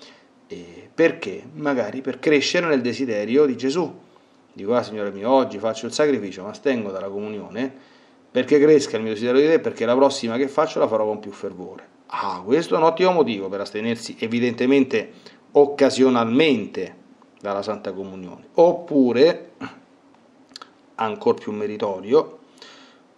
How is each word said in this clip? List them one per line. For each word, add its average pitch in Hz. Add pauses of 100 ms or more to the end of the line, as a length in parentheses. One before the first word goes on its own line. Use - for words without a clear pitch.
(480)
eh, -
perché? - (100)
Magari 135
per 135
crescere 160
nel 143
desiderio 120
di 127
Gesù. 135 (520)
Dico, 101
"Ah, 123
Signore 104
mio, 101
oggi 127
faccio 113
il 117
sacrificio, 107
ma 101
astengo 113
dalla 95
comunione 104 (600)
perché 147
cresca 143
il 110
mio 110
desiderio 123
di 151
te, 160
perché 113
la 120
prossima 131
che 139
faccio 151
la 147
farò 110
con 107
più 104
fervore." 92 (200)
Ah, 92
questo 151
è 180
un 160
ottimo 175
motivo 117
per 98
astenersi, 110
evidentemente 120 (400)
occasionalmente, 127 (420)
dalla 101
Santa 98
Comunione. 95
Oppure, 151 (1400)
ancor 110
più -
meritorio, 104 (800)